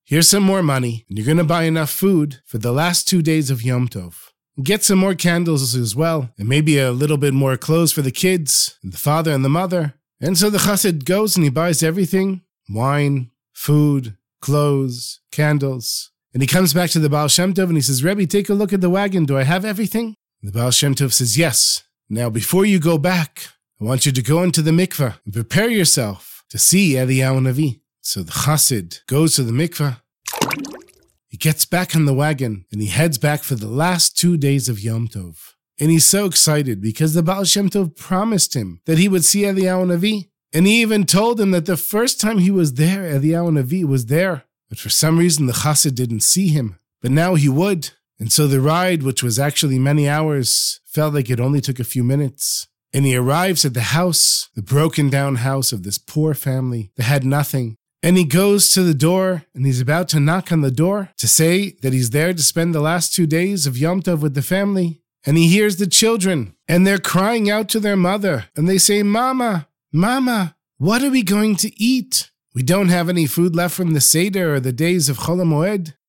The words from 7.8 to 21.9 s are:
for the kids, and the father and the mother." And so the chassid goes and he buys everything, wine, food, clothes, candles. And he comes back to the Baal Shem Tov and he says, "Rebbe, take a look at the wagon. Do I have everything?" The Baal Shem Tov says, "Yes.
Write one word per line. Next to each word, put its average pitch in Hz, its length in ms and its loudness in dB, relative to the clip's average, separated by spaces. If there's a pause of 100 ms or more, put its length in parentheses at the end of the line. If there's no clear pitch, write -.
for 151 120 -2
the 131 80 -2
kids, 180 720 -2
and 92 100 -10
the 80 60 -14
father 156 320 0
and 135 120 0
the 135 60 2
mother." 170 460 -2 (260)
And 170 160 -2
so 202 140 2
the 202 80 0
chassid 185 460 0
goes 202 300 0
and 180 80 2
he 147 60 2
buys 160 320 -2
everything, 190 600 -2 (280)
wine, 135 640 -2 (200)
food, 143 680 0 (220)
clothes, 135 800 -2 (120)
candles. 139 800 -2 (200)
And 127 120 -2
he 135 40 0
comes 170 260 2
back 175 180 0
to 170 80 0
the 151 100 2
Baal 151 180 0
Shem 180 280 0
Tov 190 140 0
and 165 80 0
he 143 40 0
says, 127 220 -2
"Rebbe, 190 240 0
take 202 220 -2
a 208 40 0
look 202 180 0
at 196 100 0
the 180 100 2
wagon. 190 340 0
Do 135 120 0
I 135 60 2
have 180 220 0
everything?" 220 500 -4 (260)
The 101 100 -10
Baal 117 200 -2
Shem 143 220 2
Tov 131 200 -2
says, 117 240 0
"Yes. - 460 0 (260)